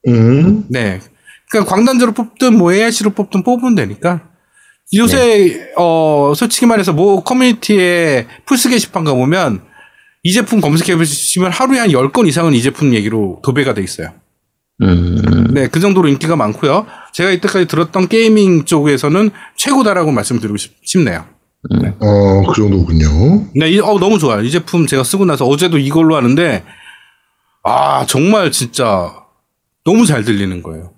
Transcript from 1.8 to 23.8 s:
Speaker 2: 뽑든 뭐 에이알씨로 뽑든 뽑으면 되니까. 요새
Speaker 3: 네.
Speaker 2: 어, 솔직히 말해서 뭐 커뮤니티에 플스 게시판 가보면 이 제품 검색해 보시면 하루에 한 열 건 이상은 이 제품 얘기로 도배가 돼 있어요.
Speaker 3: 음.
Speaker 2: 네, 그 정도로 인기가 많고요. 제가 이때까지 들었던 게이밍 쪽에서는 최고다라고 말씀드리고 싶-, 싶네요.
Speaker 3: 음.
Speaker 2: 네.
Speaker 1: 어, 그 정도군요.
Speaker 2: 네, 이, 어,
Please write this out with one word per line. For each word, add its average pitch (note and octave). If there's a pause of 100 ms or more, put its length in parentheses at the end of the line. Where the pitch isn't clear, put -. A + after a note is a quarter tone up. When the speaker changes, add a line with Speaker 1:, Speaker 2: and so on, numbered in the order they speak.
Speaker 2:
뽑든 A#3
뭐 F3
에이알씨로 G#3+
뽑든 G3
뽑으면 B3
되니까. D#3 (640)
요새 A#3
Speaker 3:
네. A3
Speaker 2:
어, D#3
솔직히 -
말해서 G3+
뭐 F#3
커뮤니티에 F3+ (180)
플스 B3+
게시판 G3+
가보면 C3+ (600)
이 F3+
제품 A3+
검색해 E3+
보시면 E3+
하루에 C4
한 G#3+
열 C3+
건 A#3
이상은 D#3+
이 A#2
제품 C#3
얘기로 G#2+
도배가 C3
돼 G#2
있어요. E2 (680)
Speaker 3:
음. F2+
Speaker 2:
네, C#3
그 D#3+
정도로 F3+
인기가 D#3+
많고요. C#3+ (280)
제가 F#3
이때까지 F#3
들었던 E3+
게이밍 G#3+
쪽에서는 D3 (260)
최고다라고 G#3
말씀드리고 G#2
싶-, -
싶네요. G2+ (460)
Speaker 3:
음. -
Speaker 2:
네. G2+
Speaker 1:
어, G2+
그 -
정도군요. F#2
Speaker 2:
네, D#3
이, G3+
어, D#3